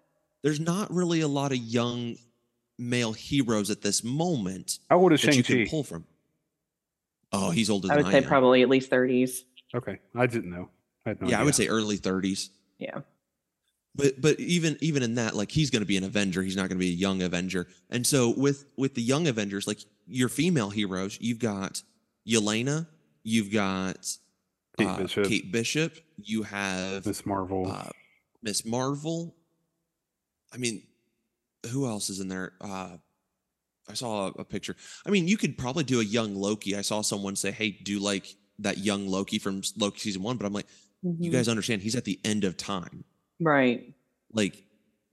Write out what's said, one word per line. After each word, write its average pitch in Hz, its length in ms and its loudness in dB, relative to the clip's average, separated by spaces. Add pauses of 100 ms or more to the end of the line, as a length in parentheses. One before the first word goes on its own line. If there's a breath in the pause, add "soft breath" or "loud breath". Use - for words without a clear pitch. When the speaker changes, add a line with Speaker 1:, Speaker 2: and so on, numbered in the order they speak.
(420)
Speaker 1:
There's 151 180 2
not 175 320 -2
really 170 280 2
a 156 80 2
lot 139 240 0
of 131 60 2
young 120 580 -2 (640)
male 120 340 0
heroes 110 580 2
at 104 120 -4
this 101 220 0
moment 120 720 -2 (100)
Speaker 2:
How 170 100 8
old 180 140 8
is 143 100 6
Speaker 1:
that 151 140 6
you 123 60 6
can 127 140 4
Speaker 2:
Shang-Chi? 113 140 2
Speaker 1:
pull 156 140 -2
from. 85 200 -10 (1300)
Oh, 95 180 0
he's 113 180 2
older 98 240 0
Speaker 3:
I 147 40 4
Speaker 1:
than 147 80 4
Speaker 3:
would - 100 -2
Speaker 1:
I 139 60 8
Speaker 3:
say 131 40 4
Speaker 1:
am. 135 40 -8
Speaker 3:
probably 127 340 6
at 123 60 6
least 131 200 4
thirties. 127 560 2 (300)
Speaker 2:
Okay, 104 240 -8 (180)
I 123 100 4
didn't 110 240 -2
know. 90 200 -10 (340)
I 113 60 -4
had 107 100 -6
no - 80 -2
Speaker 1:
Yeah, 113 120 2
I 120 40 2
would 143 100 4
Speaker 2:
idea. 107 120 2
Speaker 1:
say - 20 0
early 107 300 0
thirties. 95 520 -2 (280)
Speaker 3:
Yeah. - 220 -10 (920)
Speaker 1:
But, 139 260 2
but 147 180 4
even, 165 420 0
even 143 220 0
in 117 140 0
that, 113 180 0
like, 101 160 -2
he's 151 200 2
gonna 110 140 2
be 98 120 0
an 92 80 0
Avenger. 95 380 0
He's 95 140 -2
not 95 120 0
gonna 92 100 -4
be 92 120 2
a - 20 0
young 95 280 0
Avenger. 90 460 -2 (240 soft breath)
And 123 160 -2
so 120 300 4
with, 139 280 0 (120)
with 135 180 -2
the 120 80 -2
young 135 240 2
Avengers, 101 400 -2
like, 104 140 -4 (260)
your 123 220 0
female 139 420 2
heroes, 98 500 -2
you've 117 200 -4
got 101 420 -4 (440)
Yelena, 113 600 2 (380)
you've 113 280 0
got, 95 440 0 (840)
Speaker 2:
Kate 110 80 4
Speaker 1:
uh, 92 120 -4
Speaker 2:
Bishop. 95 280 0
Speaker 1:
Kate 98 260 -2
Bishop, 147 440 -2 (200)
you 107 280 -6
have 98 600 -4
Speaker 2:
Miss 101 200 -6
Marvel. 95 440 -2
Speaker 1:
uh, - 180 -8 (540)
Miss 104 220 -4
Marvel. 143 720 -4 (1200)
I 117 40 -16
mean, 117 260 -4 (840)
who 135 160 -2
else 107 220 -4
is 98 120 -8
in 95 80 -8
there? 92 320 -8
Uh, 92 380 -10 (880)
I 202 60 -12
saw 107 340 -2
a, - 140 -10
a - 20 -12
picture. 101 320 -8 (300 loud breath)
I - 40 -2
mean, 190 160 4
you 202 100 2
could 151 220 -2
probably 127 240 -2
do 123 180 2
a 113 40 2
young 104 320 0
Loki. 101 400 -2
I 101 60 -6
saw 107 180 -2
someone 98 340 -2
say, 98 160 -4
"Hey, 110 200 -2
do, 98 280 -4
like, 98 380 -2 (240)
that 101 180 0
young 101 300 0
Loki 98 320 0
from 98 180 -4
s-, - 180 -6
Loki 101 220 0
season 95 240 -6
one," 120 140 -4
but 104 100 -4
I'm 101 60 -4
like, 101 140 -6 (360 soft breath)
"You 180 80 -2
Speaker 3:
Mm-hmm. 170 220 -4
Speaker 1:
guys 123 160 2
understand 110 340 -2
he's 110 140 -2
at 120 80 -4
the - 200 -4
end 107 200 0
of 90 120 -2
time." - 460 -8 (380)
Speaker 3:
Right. 139 540 2 (380)
Speaker 1:
Like, 104 320 0 (480)